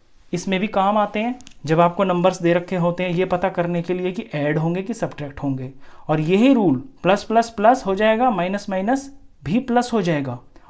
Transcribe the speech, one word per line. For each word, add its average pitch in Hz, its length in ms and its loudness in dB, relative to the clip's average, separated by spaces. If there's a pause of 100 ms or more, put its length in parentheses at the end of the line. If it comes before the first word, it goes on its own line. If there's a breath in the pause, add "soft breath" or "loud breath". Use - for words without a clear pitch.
(320)
इसमें 185 280 -2
भी 180 80 -2
काम 196 300 0
आते 208 220 -2
हैं। 240 180 -4 (280)
जब 160 140 2
आपको 175 240 2
नंबर्स 180 380 2
दे 170 100 4
रखे 175 240 -2
होते 175 260 0
हैं, 180 80 -2
ये 175 160 0
पता 190 240 -2
करने 175 320 -2
के 180 120 -4
लिए 180 180 -4
कि 220 100 -8 (120)
ऐड 151 240 0
होंगे 170 240 -2
कि 226 120 -6
सब्ट्रैक्ट 143 480 -8
होंगे, 135 300 -4 (360 soft breath)
और 156 140 0
यही 196 320 4
रूल 180 280 2 (200)
प्लस 190 220 2
प्लस 226 260 2
प्लस 214 360 4
हो 196 80 0
जाएगा, 220 380 2
माइनस 190 380 -4
माइनस 208 400 -2 (320)
भी 170 180 0
प्लस 240 320 0
हो 220 100 2
जाएगा, 143 360 -2 (320 soft breath)